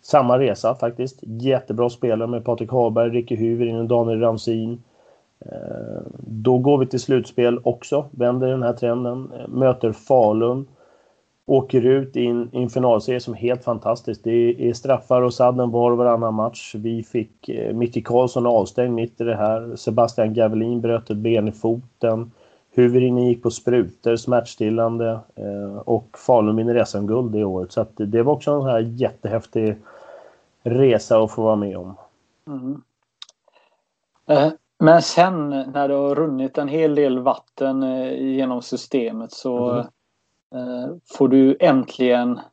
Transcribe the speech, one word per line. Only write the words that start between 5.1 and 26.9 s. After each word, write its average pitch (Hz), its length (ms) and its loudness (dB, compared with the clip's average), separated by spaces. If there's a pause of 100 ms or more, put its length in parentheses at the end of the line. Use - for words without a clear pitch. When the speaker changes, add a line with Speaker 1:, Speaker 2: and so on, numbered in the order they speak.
Speaker 1:
Eh, - 640 -12 (160)
då 113 400 0
går 139 200 4
vi 131 100 0
till 127 140 -4
slutspel 120 640 0
också. 139 480 -2
Vänder 123 360 -2
den 131 160 -2
här 120 100 0
trenden. 123 680 -4
Eh, 120 80 -14
möter 123 440 0
Falun. 120 760 2 (760)
Åker 131 400 2
ut 131 300 2
i 120 120 0
en, 120 240 -2
i 123 120 -2
en 120 60 -4
finalserie 123 500 2
som 120 140 -10
är 101 40 -10
helt 120 260 -2
fantastisk. 117 600 -4
Det 113 80 -2
är, 120 300 2
är 120 120 0
straffar 123 480 0
och 123 120 2
sadden 123 380 2
var 120 200 2
och 120 60 2
varannan 117 360 2
match. 110 420 -6
Vi 113 280 -6
fick, - 460 -8
eh, 113 240 -6
Micke 120 320 -4
Karlsson 123 400 2
avstängd 120 480 0
mitt 117 280 -6
i - 20 -2
det 117 120 -2
här. 113 400 -2
Sebastian 117 580 0
Gavelin 113 480 0
bröt 117 280 -2
ett 107 80 -4
ben 110 300 0
i 107 40 -2
foten. 117 800 -4 (400)
Hyvrin 123 460 4
gick 123 260 2
på 117 80 0
sprutor, 117 640 0
smärtstillande. 113 1040 -2 (160)
Eh, 101 420 -10
och - 400 -4
Falun 110 380 2
vinner 117 200 0
S 113 200 0